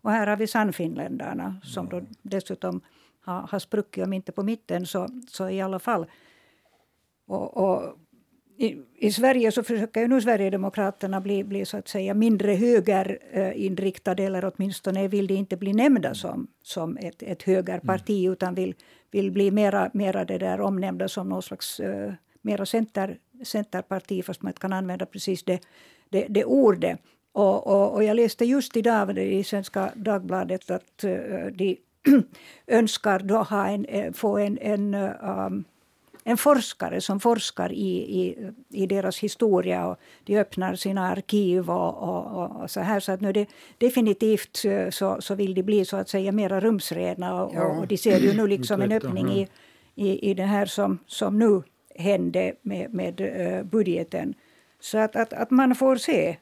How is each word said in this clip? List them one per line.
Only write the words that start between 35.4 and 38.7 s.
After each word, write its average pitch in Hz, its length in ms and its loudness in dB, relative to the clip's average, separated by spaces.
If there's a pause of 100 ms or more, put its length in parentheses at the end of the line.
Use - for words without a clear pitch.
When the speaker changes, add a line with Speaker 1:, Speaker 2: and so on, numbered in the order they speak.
Speaker 1:
um, 190 180 -6 (600)
en 226 120 0
forskare - 640 2
som 196 200 -2
forskar 226 520 0
i, 190 240 -2 (240)
i, 180 160 -2 (320)
i 196 180 -4